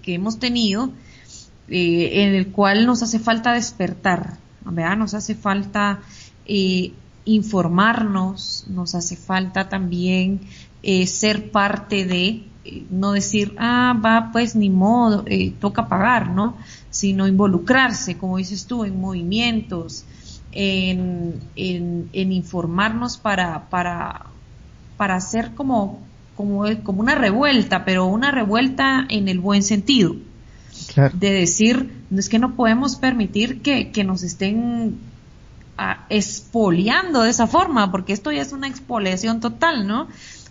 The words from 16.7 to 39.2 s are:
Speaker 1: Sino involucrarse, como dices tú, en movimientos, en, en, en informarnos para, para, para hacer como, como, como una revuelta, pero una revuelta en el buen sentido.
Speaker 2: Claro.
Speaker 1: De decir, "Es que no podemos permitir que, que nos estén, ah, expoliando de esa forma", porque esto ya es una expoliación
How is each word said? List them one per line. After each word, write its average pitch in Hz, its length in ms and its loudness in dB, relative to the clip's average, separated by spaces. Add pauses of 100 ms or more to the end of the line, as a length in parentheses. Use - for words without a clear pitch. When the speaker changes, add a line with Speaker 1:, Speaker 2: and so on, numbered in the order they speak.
Speaker 1:
Sino 190 380 0
involucrarse, 196 880 2
como 185 220 -4
dices 190 280 -6
tú, 240 180 -4
en 190 160 -4
movimientos, 185 1040 -4 (480)
en, 185 840 -2 (220)
en, 175 560 -4
en 190 200 -2
informarnos 185 880 -2
para, 180 500 -2
para, 175 580 -6 (680)
para 190 200 0
hacer 220 380 -4
como, 247 460 -2 (360)
como, 202 280 -2 (180)
como 190 180 -2
una 254 140 2
revuelta, 240 680 2
pero 185 220 2
una 226 240 2
revuelta 262 800 2
en 202 180 0
el 185 120 2
buen 202 220 4
sentido. 208 540 4 (800)
Speaker 2:
Claro. 139 240 6
Speaker 1:
De 196 140 2
decir, 214 580 2 (260)
"Es 196 120 -2
que 226 100 2
no 247 180 2
podemos 240 400 2
permitir 247 640 0
que, - 300 0
que 208 140 0
nos 185 180 -2
estén, 220 760 -2 (800)
ah, - 320 -6
expoliando 226 1120 0
de 226 80 4
esa 233 160 2
forma", 277 440 2
porque 190 220 -4
esto 254 200 -4
ya 285 100 -2
es 262 100 -10
una 269 160 -8
expoliación 226 720 -4